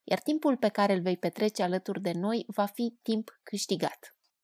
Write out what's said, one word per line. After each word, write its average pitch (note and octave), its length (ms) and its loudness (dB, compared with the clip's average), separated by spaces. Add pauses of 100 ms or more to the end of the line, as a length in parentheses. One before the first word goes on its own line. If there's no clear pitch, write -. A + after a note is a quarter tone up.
Iar - 180 -2
timpul D4+ 360 2
pe A3 120 2
care G3+ 240 2
îl F#3 80 2
vei F3+ 160 2
petrece G#3 460 0
alături F#3 380 -2
de F3+ 120 -2
noi G3+ 340 -2
va G3+ 180 0
fi A#3 380 -4
timp A3 400 -2
câștigat. - 760 -4 (280)